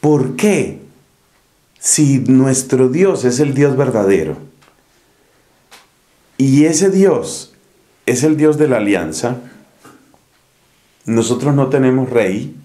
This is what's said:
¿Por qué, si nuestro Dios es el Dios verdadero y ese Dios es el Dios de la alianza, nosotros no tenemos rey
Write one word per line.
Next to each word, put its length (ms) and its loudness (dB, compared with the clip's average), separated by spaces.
¿Por 360 0
qué, 440 -2
si 420 0
nuestro 680 2
Dios 360 0
es 140 0
el 140 0
Dios 240 0
verdadero 600 0
y 260 4
ese 240 0
Dios 640 0
es 160 -2
el 160 2
Dios 180 2
de 100 0
la 120 0
alianza, 580 -4
nosotros 500 -2
no 140 0
tenemos 400 0
rey 560 -2